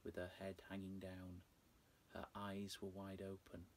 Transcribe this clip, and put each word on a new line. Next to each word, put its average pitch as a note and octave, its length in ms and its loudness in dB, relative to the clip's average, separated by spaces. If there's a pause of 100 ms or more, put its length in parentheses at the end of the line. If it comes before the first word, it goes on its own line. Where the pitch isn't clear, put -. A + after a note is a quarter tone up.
with E2+ 120 0
her F2+ 240 2
head F#2+ 160 2 (140)
hanging F#2+ 300 0
down. F#2 420 -2 (720)
Her - 120 0 (100)
eyes G2+ 460 2
were G2+ 80 2
wide F#2+ 320 0
open F#2+ 440 -2 (120)